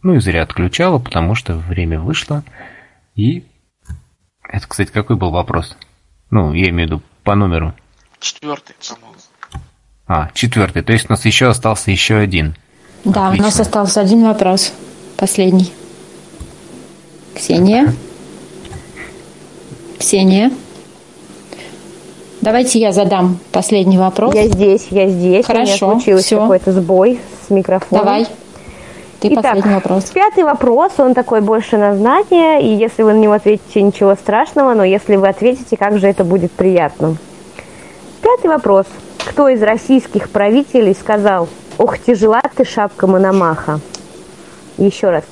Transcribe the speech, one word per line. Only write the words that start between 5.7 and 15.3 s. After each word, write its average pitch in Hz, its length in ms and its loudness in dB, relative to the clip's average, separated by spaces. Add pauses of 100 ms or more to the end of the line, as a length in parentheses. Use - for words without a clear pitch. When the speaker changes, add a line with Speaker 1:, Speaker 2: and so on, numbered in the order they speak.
Speaker 1:
Ну, 87 220 0
я 90 180 0
имею 85 180 -2
в 80 40 -4
виду 76 100 -8 (220)
по 104 100 0
номеру. 85 400 -2 (460)
Speaker 2:
Четвертый, - 540 -12 (140)
по-моему. 117 300 -20 (880)
Speaker 1:
А, 78 280 -4
четвертый. 98 480 -2
То 113 100 -2
есть 113 160 -2
у - 40 0
нас - 120 -4
еще 120 260 2
остался 110 400 -2
еще 104 280 0
один. 87 380 -2 (480)
Speaker 3:
Да, 190 240 0
Speaker 1:
Отлично. 196 160 0
Speaker 3:
у - 40 2
нас 202 120 -2
остался 202 400 -2
один 220 240 4
вопрос. 196 480 0 (440)
Последний. 185 560 0 (1600)